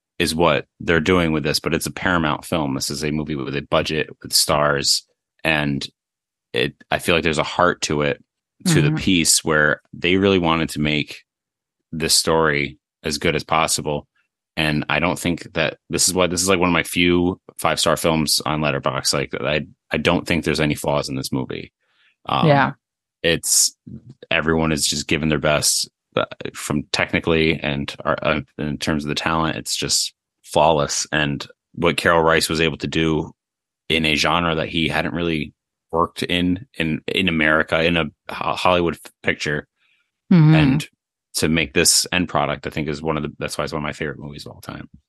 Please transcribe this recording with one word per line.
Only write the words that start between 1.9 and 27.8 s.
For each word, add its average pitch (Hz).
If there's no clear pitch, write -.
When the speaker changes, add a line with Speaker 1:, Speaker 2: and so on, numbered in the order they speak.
Speaker 1:
Paramount 85
film. 73
This 67
is 71
a 76
movie 76
with 67
a 71
budget, 78
with -
stars, 73
and 73
it, 67
I 76
feel 87
like 78
there's 78
a 76
heart -
to 73
it, 71
to 156
the 147
Speaker 2:
Mm-hmm. 156
Speaker 1:
piece, 87
where 76
they 82
really 95
wanted 82
to 76
make 73
this 78
story 73
as 78
good 78
as 73
possible. 78
And 76
I 73
don't 82
think -
that 80
this 82
is 87
why, 90
this 85
is, 95
like, 95
one 90
of 87
my 85
few 87
five-star 80
films 80
on 76
Letterboxd. 67
Like, 71
I, 73
I 80
don't 85
think 80
there's 76
any 76
flaws 71
in 69
this 65
movie. 57
Um, -
Speaker 2:
Yeah. 139
Speaker 1:
it's, -
everyone 80
is 73
just 73
giving 80
their 76
best, 73
uh, -
from 71
technically 82
and, 71